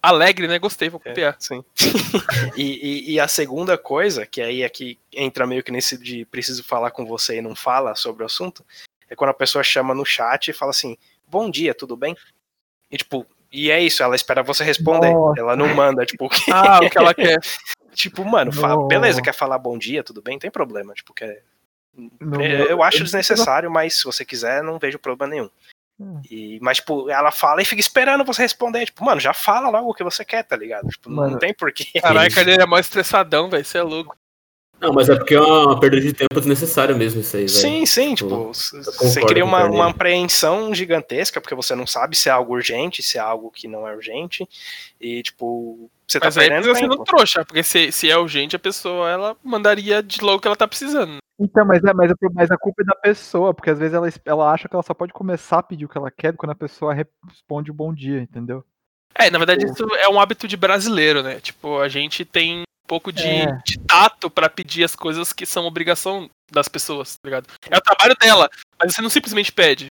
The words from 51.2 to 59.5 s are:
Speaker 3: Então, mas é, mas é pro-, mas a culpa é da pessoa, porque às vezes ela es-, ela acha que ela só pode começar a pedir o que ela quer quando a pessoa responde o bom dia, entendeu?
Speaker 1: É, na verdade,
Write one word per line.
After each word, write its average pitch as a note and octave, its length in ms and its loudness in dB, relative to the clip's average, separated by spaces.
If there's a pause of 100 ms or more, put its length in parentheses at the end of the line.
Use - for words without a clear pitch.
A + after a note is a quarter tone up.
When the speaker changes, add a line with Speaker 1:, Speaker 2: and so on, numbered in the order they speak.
Speaker 3:
Então, G3+ 280 4
mas F3+ 180 4
é, G3 80 6
mas F3+ 180 4
é F3+ 40 2
pro-, F#3 200 -2
mas F3 160 4
a F3+ 60 4
culpa - 240 -6
é F#3+ 60 2
da G3 80 2
pessoa, G3 580 0
porque - 180 -4
às D3+ 80 2
vezes D#3+ 140 -2
ela E3+ 160 0
es-, - 160 -10
ela D3+ 260 2
acha D#3+ 160 0
que - 80 -10
ela F3 80 -2
só - 120 -8
pode F3+ 180 -8
começar F3 460 -2
a F3+ 40 0
pedir D3 220 -12
o C#3+ 60 -14
que - 80 -8
ela C#3 120 -6
quer C#3 260 -2
quando D3+ 160 -8
a - 20 -8
pessoa D3+ 400 -6
responde D3+ 760 -10
o D3+ 40 -14
bom D#3 180 -6
dia, C#3 300 -6
entendeu? A#2+ 420 -12 (500)
Speaker 1:
É, - 160 4
na F3 60 -2
verdade, E3+ 240 4